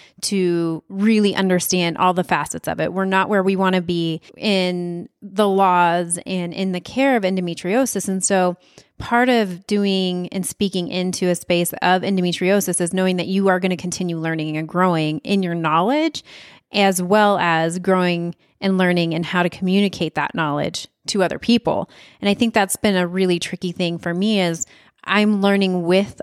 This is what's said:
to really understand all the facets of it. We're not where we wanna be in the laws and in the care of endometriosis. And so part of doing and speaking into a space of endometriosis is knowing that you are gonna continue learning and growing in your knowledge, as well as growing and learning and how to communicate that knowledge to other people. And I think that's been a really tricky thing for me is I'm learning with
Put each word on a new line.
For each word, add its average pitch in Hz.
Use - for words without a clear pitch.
to 170
really 202
understand 180
all 185
the 175
facets 156
of 160
it. 160
We're 190
not 190
where 202
we 190
wanna 185
be 165
in 180
the 202
laws 175
and 175
in 190
the 180
care 269
of 202
endometriosis. 185
And 190
so 185
part 240
of 196
doing 190
and 185
speaking 185
into 185
a 175
space 175
of 180
endometriosis 185
is 175
knowing 185
that 175
you 190
are 185
gonna 185
continue 175
learning 160
and 156
growing 160
in 196
your 170
knowledge, 190
as 196
well 202
as 165
growing 175
and 190
learning 175
and 165
how 180
to 175
communicate 185
that 147
knowledge 151
to 196
other 160
people. 233
And 202
I 202
think 233
that's 196
been 208
a 180
really 180
tricky 180
thing 170
for 170
me 202
is 175
I'm 208
learning 190
with 185